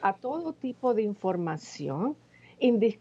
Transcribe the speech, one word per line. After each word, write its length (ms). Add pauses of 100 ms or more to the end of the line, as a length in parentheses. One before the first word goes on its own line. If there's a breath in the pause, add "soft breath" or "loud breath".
a 60
todo 400
tipo 420
de 80
información, 1120 (840 loud breath)